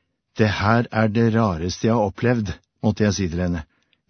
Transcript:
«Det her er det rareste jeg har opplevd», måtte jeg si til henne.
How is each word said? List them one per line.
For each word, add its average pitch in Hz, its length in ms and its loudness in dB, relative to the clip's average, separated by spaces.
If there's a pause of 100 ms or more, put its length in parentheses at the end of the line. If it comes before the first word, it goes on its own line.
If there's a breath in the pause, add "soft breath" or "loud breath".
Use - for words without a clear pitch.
(380)
«Det 110 120 4 (100)
her 113 300 2
er 110 200 0
det 117 240 2
rareste 92 540 0
jeg 110 80 2
har 104 140 0
opplevd», 117 420 -2 (320)
måtte 107 220 2
jeg 101 100 0
si 95 160 -2
til 87 100 -4
henne. 87 220 -4 (460)